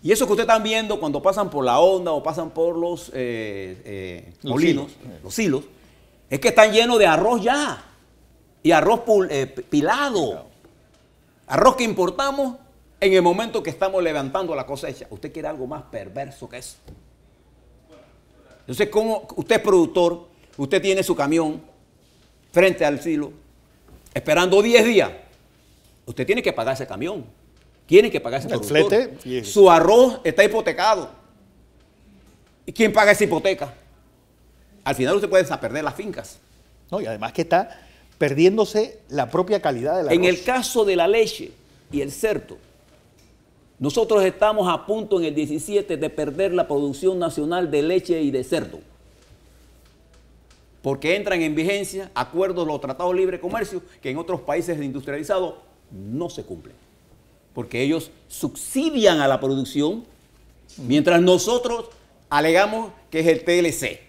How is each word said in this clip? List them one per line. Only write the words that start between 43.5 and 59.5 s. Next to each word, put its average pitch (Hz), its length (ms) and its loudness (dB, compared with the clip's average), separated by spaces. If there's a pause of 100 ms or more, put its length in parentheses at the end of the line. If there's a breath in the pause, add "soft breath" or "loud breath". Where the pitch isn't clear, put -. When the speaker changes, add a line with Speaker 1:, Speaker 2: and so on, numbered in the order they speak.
Speaker 1:
nosotros 208 460 2
estamos 208 440 0
a 165 180 -2
punto 202 340 -2
en 170 60 -2
el 151 100 -6
diecisiete 160 640 -4
de 151 120 -4
perder 156 440 -4
la 180 140 0
producción 143 520 -2
nacional 165 500 -4
de 147 140 0
leche 175 360 -2
y 147 120 0
de 127 120 -4
cerdo. 92 360 -6 (2000)
Porque 139 340 -2
entran 185 260 -2
en 156 120 -2
vigencia 190 640 -4
acuerdos, 175 500 -2
los 151 160 -6
tratados 170 320 -4
de 180 60 -2
libre 185 200 -2
comercio, 185 440 -8 (180 soft breath)
que 143 80 -8
en 131 80 -6
otros 170 240 -6
países 165 400 -4
industrializados 147 760 -6 (360)
no 113 400 -10
se - 120 -14
cumplen. - 320 -18 (760)
Porque 120 280 -6
ellos 156 300 -2 (160)
subsidian 262 960 0
a 139 60 2
la 131 120 2
producción, 143 640 -4 (720)